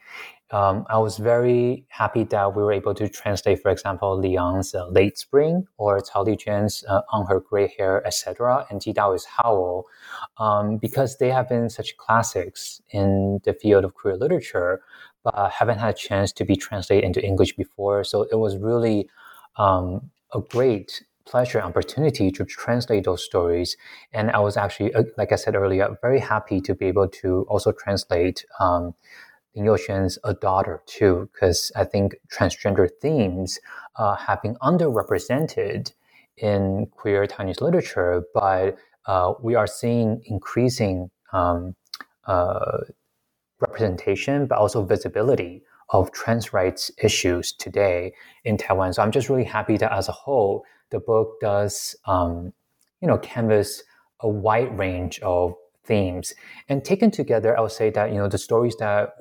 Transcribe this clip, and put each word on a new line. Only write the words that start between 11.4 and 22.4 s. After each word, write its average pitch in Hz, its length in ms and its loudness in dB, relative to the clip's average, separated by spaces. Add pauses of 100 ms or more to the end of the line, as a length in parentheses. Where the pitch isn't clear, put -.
been 117 200 0
such - 280 -10
classics - 800 -2 (120)
in 98 520 2
the 101 100 2
field 98 320 4
of 92 100 -8
queer 98 200 -2
literature, 98 640 -2 (420)
but 104 280 0
haven't 113 280 0
had 110 160 0
a - 20 -10
chance 98 360 0
to 101 120 -4
be 98 100 4
translated 98 480 2
into 90 220 0
English 98 300 2
before. 101 480 -2
So 107 280 -2
it 110 40 2
was 110 220 0
really, 110 520 0 (480)
um, 95 540 0 (200)
a 104 100 -4
great 120 640 0 (220)
pleasure 123 320 0
and 98 100 0
opportunity 104 640 0
to - 160 -4